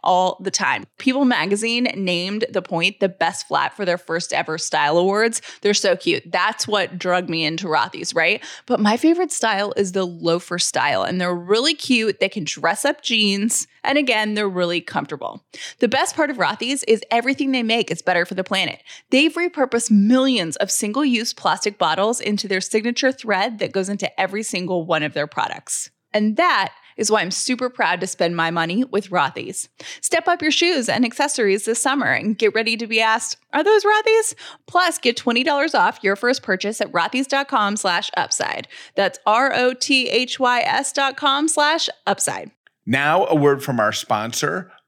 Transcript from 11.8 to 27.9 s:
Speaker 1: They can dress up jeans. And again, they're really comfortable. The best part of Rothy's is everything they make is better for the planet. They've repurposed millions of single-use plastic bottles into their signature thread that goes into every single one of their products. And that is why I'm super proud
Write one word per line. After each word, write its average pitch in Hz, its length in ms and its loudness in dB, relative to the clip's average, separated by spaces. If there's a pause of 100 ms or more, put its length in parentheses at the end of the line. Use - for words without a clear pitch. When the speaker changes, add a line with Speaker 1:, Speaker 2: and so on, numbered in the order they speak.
Speaker 1:
They 196 80 2
can 180 160 -6
dress 165 400 -2
up 285 160 -2
jeans. 208 680 0 (160)
And 277 140 0
again, 214 360 2
they're 208 140 0
really 175 340 -2
comfortable. - 640 -8 (360)
The 240 80 4
best 277 280 0
part 302 140 2
of 262 80 -6
Rothy's 226 460 -2
is 220 280 2
everything 269 400 2
they 254 120 0
make 226 280 0
is 165 100 -6
better 175 240 2
for 190 100 -8
the 185 80 -2
planet. 185 400 -4 (260)
They've 302 240 4
repurposed 302 580 -2
millions 220 680 4
of 196 140 -2
single-use 233 640 -2
plastic 196 440 -2
bottles 185 440 0
into 208 260 -4
their 190 140 -2
signature 233 500 0
thread 214 480 -2
that 143 120 -4
goes 190 180 -2
into 196 300 -6
every 196 240 -2
single 180 420 -4
one 160 180 0
of 151 100 -4
their 151 140 -2
products. - 640 -6 (240)
And 214 240 2
that 320 360 2 (240)
is 202 120 -2
why 214 120 4
I'm 170 100 -4
super 247 380 -2
proud 180 320 -2